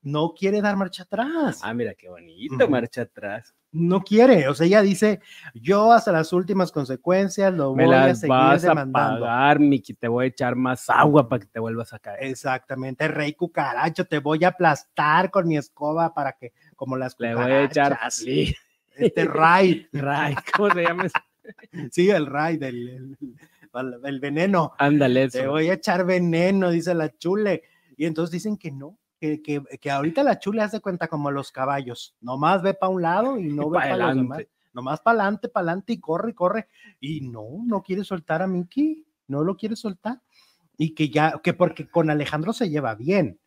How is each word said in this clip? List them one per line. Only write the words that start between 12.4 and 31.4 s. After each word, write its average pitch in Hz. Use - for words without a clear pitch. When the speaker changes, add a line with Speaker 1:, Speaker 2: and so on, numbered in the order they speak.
Speaker 1:
"Rey 147
cucaracho, 160
te 151
voy 151
a 185
aplastar 165
con 185
mi 160
escoba 156
para 139
que, -
como 131
las 127
Speaker 2:
Le 117
voy 123
a 135
echar 143
Speaker 1:
cucarachas". 120
Speaker 2:
fli- 143
Speaker 1:
Este, 170
Ray. 170
Speaker 2:
<laughs> -
Ray, 143
¿cómo 202
se 175
llama 175
ese? -
Speaker 1:
<laughs> -
Sí, 180
el 170
Ray 151
del, 123
el, 131
el, 127
el 139
veneno. 160
Speaker 2:
Ándale, 135
Speaker 1:
"Te 123
Speaker 2:
eso. 135
Speaker 1:
voy 156
a 190
echar 185
veneno", 180
dice 170
la 156
Chule. 190
Y 147
entonces 160
dicen 202
que 165
no, 139
que, 151
que, 147
que 143
ahorita 156
la 247
Chule 208
hace 208
cuenta 175
como 147
los 139